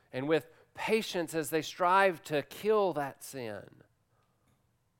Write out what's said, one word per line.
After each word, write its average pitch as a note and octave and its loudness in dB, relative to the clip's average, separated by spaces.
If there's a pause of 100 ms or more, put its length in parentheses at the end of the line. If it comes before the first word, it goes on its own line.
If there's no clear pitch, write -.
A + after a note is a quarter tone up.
(120)
and C3 -4
with D#3+ 2 (260)
patience F#3 -2
as D#3 -4
they D#3+ 0
strive F#3 4
to D3 0
kill G3+ 2
that C#3 -6
sin. A2 -10 (1400)